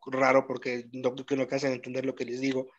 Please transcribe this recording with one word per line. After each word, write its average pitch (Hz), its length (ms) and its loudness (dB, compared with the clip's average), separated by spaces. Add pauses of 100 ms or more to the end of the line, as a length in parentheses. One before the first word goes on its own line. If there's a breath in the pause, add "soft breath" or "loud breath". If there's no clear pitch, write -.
raro 131 400 6
porque 123 440 -4
no 127 220 -2
creo 135 120 -12
que 143 100 0
no 135 80 0
alcancen 135 280 0
a 127 40 0
entender 127 300 -6
lo 131 100 -2
que 123 100 -6
les 123 160 -6
digo. 131 380 0